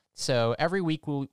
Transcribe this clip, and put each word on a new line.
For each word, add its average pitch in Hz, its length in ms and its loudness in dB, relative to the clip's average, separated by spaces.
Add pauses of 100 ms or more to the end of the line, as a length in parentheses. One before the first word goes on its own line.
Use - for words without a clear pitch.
(140)
So 117 460 2
every 170 220 0
week 156 260 -2
we'll, 139 260 -2